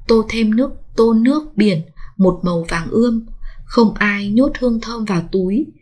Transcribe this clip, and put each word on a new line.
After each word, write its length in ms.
tô 220
thêm 260
nước, 160
tô 180
nước 300
biển 260
một 260
màu 260
vàng 220
ươm. 340
Không 280
ai 380
nhốt 280
hương 220
thơm 240
vào 260
túi. 340